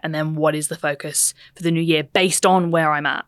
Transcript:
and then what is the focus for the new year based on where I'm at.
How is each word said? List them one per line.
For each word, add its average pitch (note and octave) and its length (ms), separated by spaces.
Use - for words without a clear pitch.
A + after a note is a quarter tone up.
and D#3+ 100
then D#3 220
what D3+ 180
is D3+ 140
the D#3+ 80
focus D3 580
for E3+ 80
the E3 80
new E3 80
year D#3+ 240
based F#3 420
on F#3 240
where D#3+ 220
I'm C#3+ 140
at. - 220